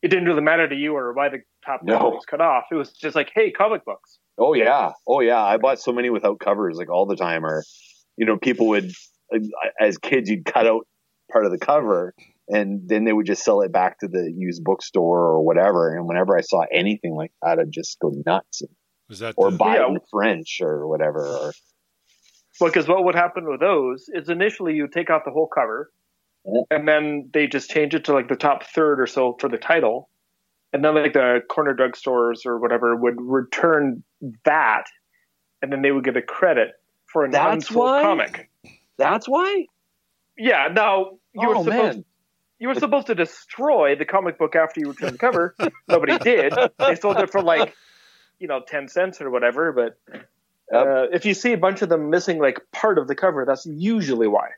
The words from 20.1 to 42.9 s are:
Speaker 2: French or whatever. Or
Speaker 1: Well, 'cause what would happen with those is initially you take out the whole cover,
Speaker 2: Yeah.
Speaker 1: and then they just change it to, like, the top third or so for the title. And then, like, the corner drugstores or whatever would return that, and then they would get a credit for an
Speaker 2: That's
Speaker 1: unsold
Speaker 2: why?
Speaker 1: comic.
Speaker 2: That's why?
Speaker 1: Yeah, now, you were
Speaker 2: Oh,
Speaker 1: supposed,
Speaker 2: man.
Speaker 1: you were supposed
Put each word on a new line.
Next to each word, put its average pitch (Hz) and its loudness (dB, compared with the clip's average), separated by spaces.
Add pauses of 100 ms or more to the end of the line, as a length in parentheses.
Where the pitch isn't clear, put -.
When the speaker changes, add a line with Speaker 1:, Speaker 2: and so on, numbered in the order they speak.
Speaker 2:
French 98 -2
or 76 -2
whatever. 78 -2
Or 71 -6 (1080)
Speaker 1:
Well, 165 2
'cause 160 0
what 185 4
would 180 2
happen 175 0
with 131 -4
those 139 0
is 165 -10
initially 175 -2
you 147 -2
take 170 -4
out 156 2
the 143 -6
whole 156 0
cover, 123 -4 (520)
Speaker 2:
Yeah. 110 -2
Speaker 1:
and 151 0
then 147 0
they 151 2
just 135 -6
change 151 0
it 156 -2
to, 151 2
like, 123 0
the 131 -2
top 143 0
third 147 0
or 123 2
so 127 0
for 139 -4
the 117 -4
title. 131 0 (640)
And 139 -2
then, 151 4
like, 147 2
the 123 2
corner 143 -2
drugstores 123 -2
or 120 -4
whatever 117 0
would 120 0
return 135 0 (420)
that, 147 2 (760)
and 139 -6
then 135 -4
they 139 4
would 135 0
get 127 0
a 120 0
credit 143 0 (340)
for 156 -2
an 135 -4
Speaker 2:
That's 151 0
Speaker 1:
unsold 220 0
Speaker 2:
why? 269 2
Speaker 1:
comic. - -2 (460)
Speaker 2:
That's 180 0
why? 370 0 (720)
Speaker 1:
Yeah, 175 2
now, 196 0 (160)
you 226 -2
were 214 2
Speaker 2:
Oh, 180 0
Speaker 1:
supposed, 220 0
Speaker 2:
man. 196 -14 (540)
Speaker 1:
you 233 -6
were 262 0
supposed 277 0